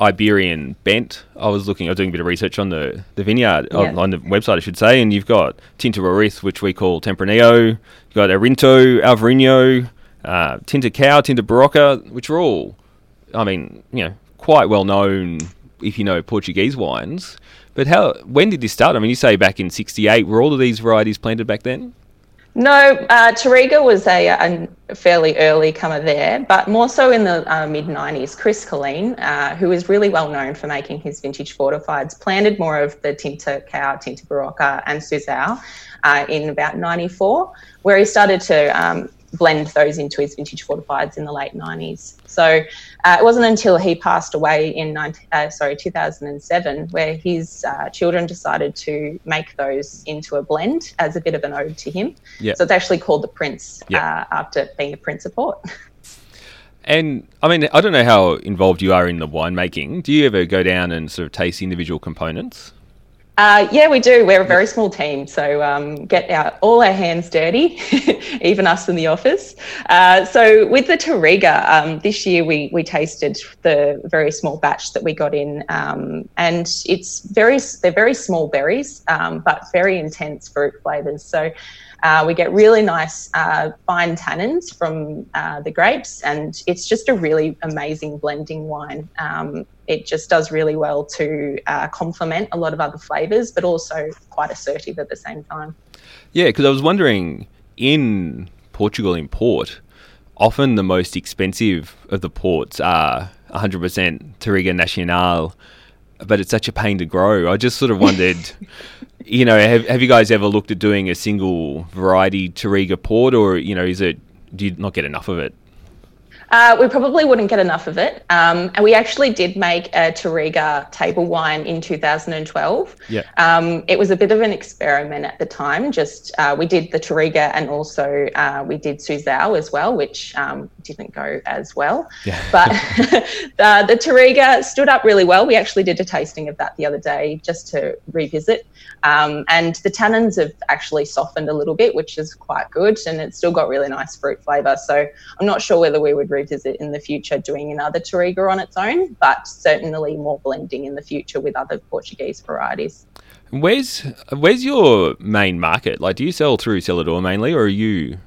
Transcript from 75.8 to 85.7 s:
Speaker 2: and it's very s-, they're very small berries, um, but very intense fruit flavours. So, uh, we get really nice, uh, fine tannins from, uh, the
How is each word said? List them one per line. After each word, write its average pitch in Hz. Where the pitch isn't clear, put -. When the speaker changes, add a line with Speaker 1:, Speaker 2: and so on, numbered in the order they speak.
Speaker 2:
and 170
it's -
very 226
s-, -
they're 180
very 220
small 165
berries, 165
um, 160
but -
very 185
intense 151
fruit 143
flavours. 147
So, 160
uh, 156
we 165
get 170
really 214
nice, 165
uh, 156
fine 175
tannins 220
from, 156
uh, 151
the 160